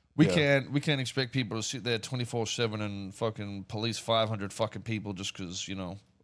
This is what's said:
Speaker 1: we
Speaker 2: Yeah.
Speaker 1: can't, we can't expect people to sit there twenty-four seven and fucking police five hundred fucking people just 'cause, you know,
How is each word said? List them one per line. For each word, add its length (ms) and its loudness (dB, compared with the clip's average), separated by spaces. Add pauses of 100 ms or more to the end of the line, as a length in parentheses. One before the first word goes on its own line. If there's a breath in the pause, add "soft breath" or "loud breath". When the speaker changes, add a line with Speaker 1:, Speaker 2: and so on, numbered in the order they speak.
(160)
Speaker 1:
we 100 10
Speaker 2:
Yeah. 80 4
Speaker 1:
can't, 380 4
we 100 2
can't 180 2
expect 340 -2
people 240 0
to 40 -2
sit 220 -6
there 160 2
twenty-four 480 -2
seven 340 0
and 320 -6
fucking 520 -4
police 340 -4
five 280 4
hundred 240 -2
fucking 300 -2
people 320 -4
just 220 -6
'cause, 320 -6
you 80 -6
know, 240 -6 (240)